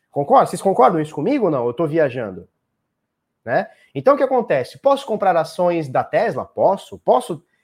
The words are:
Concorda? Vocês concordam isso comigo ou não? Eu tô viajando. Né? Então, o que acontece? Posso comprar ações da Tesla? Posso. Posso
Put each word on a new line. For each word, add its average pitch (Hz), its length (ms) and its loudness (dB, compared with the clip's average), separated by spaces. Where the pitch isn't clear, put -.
Concorda? 170 360 4
Vocês - 140 -8
concordam 190 380 2
isso 151 160 -6
comigo 233 300 0
ou 170 60 2
não? 127 140 0
Eu 120 80 -2
tô 165 140 -2
viajando. 123 580 -2
Né? 156 240 -2
Então, 254 200 2
o - 20 -4
que 285 60 0
acontece? 233 560 -2
Posso 277 260 0
comprar 196 320 0
ações 165 500 -2
da 127 160 -2
Tesla? 151 400 -2
Posso. 143 540 -2
Posso 202 440 -2